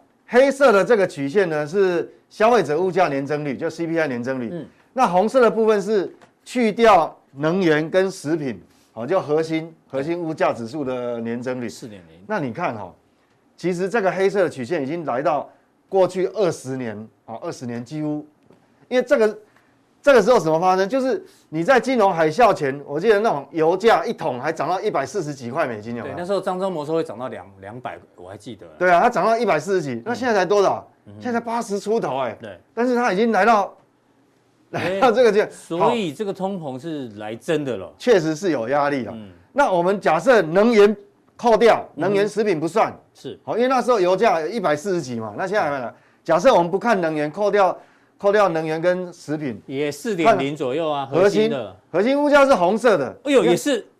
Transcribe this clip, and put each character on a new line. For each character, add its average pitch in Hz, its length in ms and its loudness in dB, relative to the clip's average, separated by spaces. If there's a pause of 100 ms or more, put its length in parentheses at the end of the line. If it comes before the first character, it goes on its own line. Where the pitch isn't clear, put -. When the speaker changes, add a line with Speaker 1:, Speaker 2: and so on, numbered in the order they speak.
(260)
Speaker 1:
黑 269 240 4
色 269 220 4
的 196 140 4
这 233 100 4
个 196 100 4
曲 143 220 -4
线 180 220 2
呢 151 180 -2
是 180 420 0 (200)
消 214 200 2
费 233 140 4
者 147 160 -2
物 185 100 0
价 170 200 2
年 139 160 -4
增 147 180 -4
率， 135 140 -6
就 165 120 -6
C 165 160 -6
P 165 140 -2
I 156 80 0
年 120 160 -6
增 131 160 -6
率。 117 140 -6
Speaker 2:
嗯。 127 120 -10 (280)
Speaker 1:
那 254 120 2
红 185 220 2
色 254 140 2
的 220 100 4
部 214 160 0
分 214 140 2
是 190 320 -2 (320)
去 233 260 -2
掉 190 420 4 (200)
能 156 260 -2
源 156 300 2
跟 190 200 2
食 160 280 -4
品， 131 200 -6 (360)
哦， 113 120 -10
就 180 140 0
核 151 240 0
心， 160 300 -6 (120)
核 135 160 -6
心 170 160 -6
物 160 160 -6
价 151 200 0
指 117 120 -10
数 135 200 -8
的 123 340 -6
年 117 220 -8
增 127 200 -6
率。 117 60 -8
Speaker 2:
四 113 220 -14
点 101 200 -20
零。 82 160 -20
Speaker 1:
那 208 140 -4
你 127 140 -6
看 160 240 -6
哦， 92 160 -14 (640)
其 180 160 -4
实 180 160 -4
这 226 120 -2
个 190 80 0
黑 190 200 0
色 190 140 0
的 156 60 0
曲 131 140 -10
线 151 180 -4
已 131 40 -6
经 160 200 -8
来 127 160 -4
到 151 280 -2 (400)
过 190 180 2
去 185 200 -2
二 190 220 -2
十 131 280 -6
年， 113 200 -8 (280)
哦， 113 180 -12
二 165 80 -8
十 135 140 -14
年 120 180 -8
几 151 180 -10
乎， 151 240 -6 (640)
因 247 100 -2
为 254 80 2
这 277 120 2
个， 214 200 0 (640)
这 285 120 6
个 240 80 8
时 202 100 4
候 240 80 6
什 160 100 0
么 160 80 2
发 185 200 2
生？ 190 100 0
就 262 140 -2
是 254 200 -2 (280)
你 160 140 -4
在 254 160 4
金 247 180 0
融 196 160 4
海 165 160 2
啸 202 240 4
前， 143 320 -4
我 143 140 -6
记 208 100 2
得 202 100 4
那 220 100 0
种 143 220 -4
油 160 240 2
价 190 300 2
一 240 80 -4
桶 131 260 -6
还 147 120 -4
涨 156 180 -4
到 185 120 -2
一 214 80 -4
百 139 160 -2
四 202 160 -6
十 147 120 -8
几 123 180 -12
块 156 160 -2
美 110 140 -8
金， 117 140 -10
有 117 80 -8
没 139 60 -10
有？ 135 60 -10
Speaker 2:
对， 160 40 -10
那 175 60 -10
时 185 60 -8
候 190 100 -2
张 185 180 -6
忠 190 120 -4
谋 151 140 -8
说 156 100 -4
会 160 80 0
涨 107 140 -12
到 127 100 -10
两， 101 180 -14 (160)
两 104 180 -14
百， 101 180 -12 (180)
我 90 140 -18
还 104 80 -14
记 110 180 -16
得。 92 100 -20 (120)
Speaker 1:
对 180 120 2
啊， 175 120 6
它 233 80 4
涨 233 160 0
到 226 120 2
一 233 80 -2
百 170 140 2
四 185 160 -2
十 185 60 0
几， 127 240 -6
那 233 80 -4
现 240 140 -4
在 233 60 2
才 185 120 2
多 202 180 4
少？ 127 220 0 (200)
Speaker 2:
嗯。 101 140 -20
Speaker 1:
现 247 140 -6
在 233 60 -2
八 233 220 -6
十 202 180 -6
出 214 200 -2
头 147 180 -4
哎。 120 240 -4
Speaker 2:
对。 101 160 -16 (160)
Speaker 1:
但 233 140 -2
是 247 80 0
它 240 180 0
已 - 20 -2
经 226 160 2
来 196 140 4
到， 220 300 2 (960)
Speaker 2:
哎， 156 240 -4
Speaker 1:
<laughs> - 0 -
来 196 40 -4
到 190 120 4
这 240 120 2
个 220 80 4
价。 196 180 2
Speaker 2:
所 165 460 -2
以 185 180 -4
这 214 120 -8
个 196 80 -6
通 190 280 -6
膨 131 180 -10
是 147 360 -10
来 107 200 -10
真 151 280 -2
的 123 140 -4
了。 92 100 -12
Speaker 1:
好。 76 100 -20
确 233 220 4
实 156 160 0
是 165 160 -2
有 117 180 -2
压 143 200 0
力 139 140 -2
了。 98 120 -10
Speaker 2:
嗯。 104 160 -16 (220)
Speaker 1:
那 254 180 2
我 175 100 2
们 190 180 0
假 170 200 2
设 220 220 6
能 185 300 2
源 208 240 6 (400)
扣 233 220 4
掉， 196 280 4 (100)
Speaker 2:
嗯。 143 60 -8
Speaker 1:
能 190 120 0
源 202 140 2
食 202 160 -2
品 165 160 0
不 156 80 -2
算。 160 260 -2 (200)
Speaker 2:
是。 120 300 -16
Speaker 1:
好， 156 140 -6
因 233 60 0
为 254 40 2
那 254 140 0
时 226 100 0
候 233 80 2
油 180 160 2
价 190 260 2
一 190 180 -6
百 160 160 0
四 190 200 -4
十 170 60 -2
几 123 180 -8
嘛， 107 180 -8
那 180 80 -4
现 190 100 -4
在 202 80 2
还 156 60 -2
没 143 80 -4
来。 123 100 -8
Speaker 2:
嗯。 107 60 -12 (300)
Speaker 1:
假 165 140 4
设 254 160 6
我 180 80 6
们 175 80 -2
不 190 80 0
看 208 240 0
能 160 140 0
源， 151 160 -2
扣 202 180 -2
掉， 190 260 2 (420)
扣 202 140 2
掉 202 180 4
能 160 160 -2
源 160 160 -4
跟 180 320 -2
食 - 240 -8
品。 123 280 -8
Speaker 2:
也 143 260 -4
四 214 220 -8
点 151 240 2
零 139 180 -4
左 139 200 -4
右 160 140 -2
啊， 139 200 -4
Speaker 1:
看 147 100 0
核 196 100 4
心， 214 140 2
Speaker 2:
核 220 40 2
心 - 20 -4
的。 113 260 -8 (140)
Speaker 1:
核 175 140 0
心 277 180 2
物 294 80 2
价 285 160 6
是 269 80 4
红 190 240 2
色 220 200 4
的。 120 260 -6
Speaker 2:
哎 294 80 -4
呦， 240 140 4
也 196 100 4
是。 254 280 -2 (160)